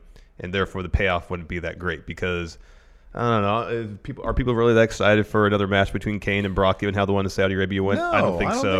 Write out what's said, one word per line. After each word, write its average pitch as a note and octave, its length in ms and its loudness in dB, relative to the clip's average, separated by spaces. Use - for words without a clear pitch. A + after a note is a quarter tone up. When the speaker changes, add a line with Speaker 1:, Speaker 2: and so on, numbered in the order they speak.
Speaker 1:
and F2+ 140 -8
therefore F#2+ 280 -2
the F2 80 -8
payoff F2+ 400 0
wouldn't F2 200 -8
be F2 100 -8
that E2 200 -8
great E2+ 260 -6
because, F2 520 -6
I - 80 -8
don't A#2 200 0
know, G#2 280 0
is A2 340 -6
people, - 220 -12
are A2+ 80 -2
people B2 200 0
really A#2 200 4
that A2 100 8
excited G#2 420 4
for G#2+ 220 2
another G2+ 180 2
match G2 280 2
between G#2 260 -4
Cain G2+ 260 -2
and F#2+ 80 -4
Brock, F#2+ 260 2
given G2+ 140 -2
how G2 120 2
the G2 80 0
one G2 120 0
in F#2+ 40 -4
Saudi F#2+ 260 0
Arabia F#2+ 260 0
went? G2 200 0
I F4 200 0
don't A#2 120 0
Speaker 2:
No, F2 40 -2
Speaker 1:
think - 140 -2
Speaker 2:
I - 20 -2
don't - 80 -2
Speaker 1:
so. F#2+ 180 0